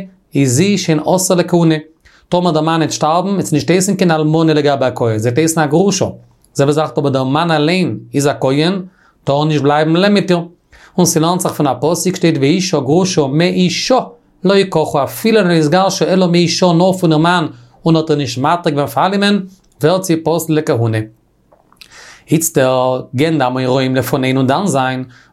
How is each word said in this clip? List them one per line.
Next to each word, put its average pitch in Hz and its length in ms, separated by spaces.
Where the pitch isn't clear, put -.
איז 139 200
זי 190 240
שוין 156 220
אסור 185 360
לכהונה. 170 380
טאמער 175 240
דער 156 100
מאן 160 200
נישט 160 100
שטארבן, 180 460
איז - 140
נישט 131 180
דאס 190 200
קיין 185 200
אלמנה 156 440
לגבי 139 300
הכהן, 120 340
זיי 117 140
דאס 160 260
א 151 80
גרושא. 151 400
זיי 143 180
זאגט, 151 260
אבער 143 140
דער 131 120
מאן 151 260
אליין 156 480
איז 139 120
א 143 140
כהן, 156 420
דארף 143 200
נישט 151 160
בלייבן, 151 340
לעמט 196 340
איר. 175 100
און 175 80
זי 160 140
לערנט 170 200
זיך 165 120
פון 151 140
דער 127 140
פסוק 175 360
שטייט, 160 240
ואישה 156 400
גרושא 165 400
מאישה 180 800
לא 190 100
ייקחו, 180 480
אפילו 214 400
לא 175 100
יסגר 165 360
שאין 185 300
לו 180 100
מאישה, 175 440
נאר 180 200
פון 185 180
דער 156 80
מאן, 170 280
און 165 100
האט 160 140
ער 147 60
נישט 131 220
מאטריק 160 360
ביים 143 120
פארלימען, 196 540
ווערט 185 220
זי 165 120
פסול 160 400
לכהונה. 117 420
יעצט 156 280
דער 127 440
גען 156 220
דא 127 100
מיר 127 200
רואים 131 280
לפונען 131 400
און 135 100
דאן 147 200
זיין, 131 380